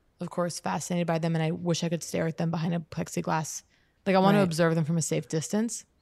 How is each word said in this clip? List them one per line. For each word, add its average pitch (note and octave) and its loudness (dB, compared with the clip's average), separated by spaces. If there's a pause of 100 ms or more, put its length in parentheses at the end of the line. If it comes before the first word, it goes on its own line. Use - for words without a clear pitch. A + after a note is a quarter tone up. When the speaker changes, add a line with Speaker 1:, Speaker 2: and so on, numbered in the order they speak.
(220)
Speaker 1:
of F3 -8
course, F3 -4
fascinated F3 -2
by E3 2
them, E3 0
and D#3+ 2
I D#3 0
wish F3 -2
I E3+ 0
could E3 -4
stare E3 -2
at E3 -4
them E3 -2
behind E3 -2
a E3+ -2
plexiglass. E3 -4 (420)
Like, F#3+ 4
I F#3+ 6
wanna G3 6
Speaker 2:
Right. G3+ 6
Speaker 1:
observe E3 2
them E3 2
from E3+ 0
a D#3+ 2
safe D3 -2
distance. G#3 -2 (180)